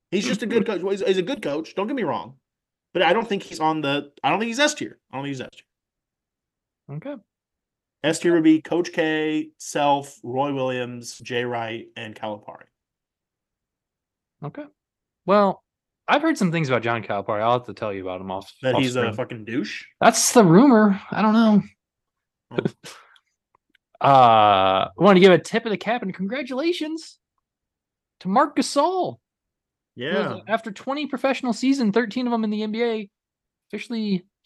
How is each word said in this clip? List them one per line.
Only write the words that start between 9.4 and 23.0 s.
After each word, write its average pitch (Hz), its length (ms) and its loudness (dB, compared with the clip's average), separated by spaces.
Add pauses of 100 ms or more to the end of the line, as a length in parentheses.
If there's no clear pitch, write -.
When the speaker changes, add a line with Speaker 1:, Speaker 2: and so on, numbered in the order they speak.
Speaker 1:
Self, 143 680 -2
Roy 135 300 -4
Williams, 123 680 -6
Jay 123 260 -6
Wright, 113 500 -8
and 113 180 -14
Calipari. - 520 -12 (1800)
Speaker 2:
Okay. 294 220 -14 (600)
Well, 196 380 2 (440)
I've 277 140 2
heard 320 160 0
some 170 140 0
things 165 180 0
about 117 140 2
John 117 180 -2
Calipari. 104 400 -4
I'll 117 120 2
have 123 140 0
to 101 60 -12
tell 107 200 -8
you 98 100 -8
about 92 180 -8
him 95 80 -10
off, 95 220 -10 (100)
Speaker 1:
That 127 140 0
Speaker 2:
off 139 60 2
Speaker 1:
he's 127 160 -2
a 123 60 0
Speaker 2:
screen. 110 120 -4
Speaker 1:
fucking 117 300 -10
douche? 135 400 -8 (160)
Speaker 2:
That's - 320 4
the 233 100 8
rumor. 208 580 6 (100)
I - 120 -4
don't 214 100 2
know. 220 300 4 (920)
<laughs> - 200 -4 (1300)